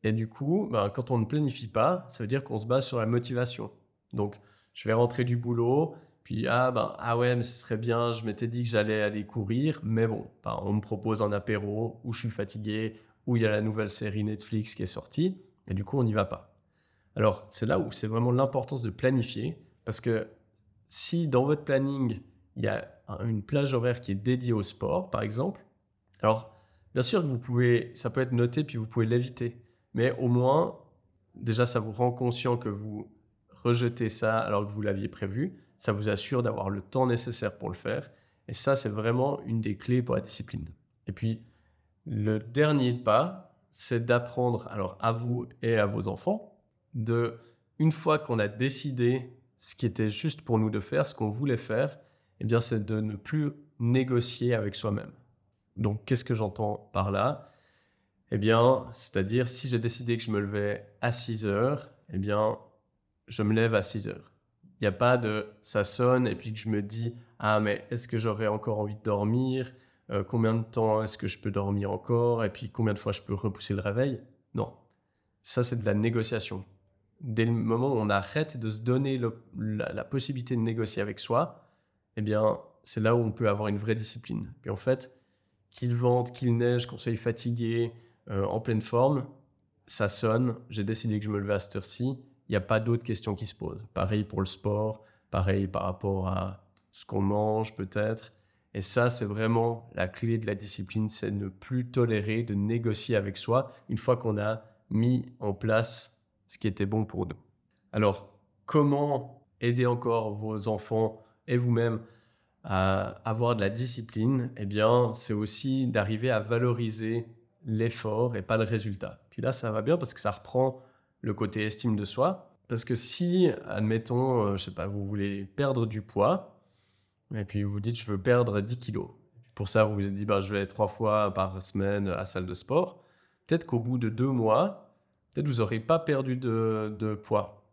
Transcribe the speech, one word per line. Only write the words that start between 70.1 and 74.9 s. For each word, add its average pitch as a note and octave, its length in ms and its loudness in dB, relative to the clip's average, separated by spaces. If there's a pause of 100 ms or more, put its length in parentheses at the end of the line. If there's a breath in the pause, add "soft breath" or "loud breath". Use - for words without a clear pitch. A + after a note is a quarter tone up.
combien A2+ 320 2
de A2+ 80 0
temps A2 400 2
est-ce G#2 140 -4
que G#2+ 100 -6
je - 120 -6
peux G#2 120 -4
dormir G2+ 400 0
encore ? A#2 520 0
Et G#2 60 0
puis, - 200 -10
combien A2 240 0
de G2 60 -4
fois G#2 120 -4
je - 100 -4
peux - 120 -6
repousser G2+ 400 -4
le G2 80 -2
réveil ? » A#2 400 -2 (340)
Non. A2 180 -4 (680)